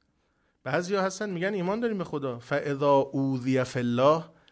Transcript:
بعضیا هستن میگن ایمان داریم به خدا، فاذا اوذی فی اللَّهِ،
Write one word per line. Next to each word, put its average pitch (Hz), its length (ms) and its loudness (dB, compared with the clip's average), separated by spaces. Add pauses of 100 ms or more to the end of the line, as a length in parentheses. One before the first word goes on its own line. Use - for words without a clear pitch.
(640)
بعضیا 175 380 0
هستن 190 280 -4
میگن 185 240 -4
ایمان 190 260 -2
داریم 233 180 -2
به 180 60 -4
خدا، 135 360 -6
فاذا 143 560 0
اوذی 131 680 2
فی 123 160 -4
اللَّهِ، 127 440 4 (280)